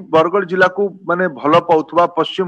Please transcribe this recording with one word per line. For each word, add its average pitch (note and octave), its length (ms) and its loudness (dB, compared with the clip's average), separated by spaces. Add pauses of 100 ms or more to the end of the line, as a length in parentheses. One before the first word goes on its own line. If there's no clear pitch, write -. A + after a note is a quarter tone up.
(140)
ବରଗଡ଼ E3+ 320 2
ଜିଲ୍ଲାକୁ, F#3 380 0 (260)
ମାନେ, F3 240 0
ଭଲ C3+ 200 0 (120)
ପାଉଥିବା, D#3+ 380 2 (100)
ପଶ୍ଚିମ F3 340 -4